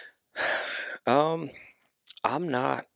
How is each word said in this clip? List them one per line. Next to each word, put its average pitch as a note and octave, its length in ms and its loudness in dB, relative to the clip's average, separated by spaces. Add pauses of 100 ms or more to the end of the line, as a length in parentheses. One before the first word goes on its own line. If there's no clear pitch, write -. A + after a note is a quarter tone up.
(340)
<sighs> - 360 -2 (340)
Um, D3+ 440 4 (760)
I'm D#3+ 240 0
not C3 480 0